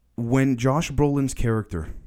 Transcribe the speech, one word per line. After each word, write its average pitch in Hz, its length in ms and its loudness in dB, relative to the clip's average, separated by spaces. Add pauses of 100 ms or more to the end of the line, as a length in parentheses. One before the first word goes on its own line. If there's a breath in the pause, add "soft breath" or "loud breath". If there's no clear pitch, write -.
(140)
when 131 420 2
Josh 135 360 0
Brolin's 139 420 0
character 107 540 -2 (180)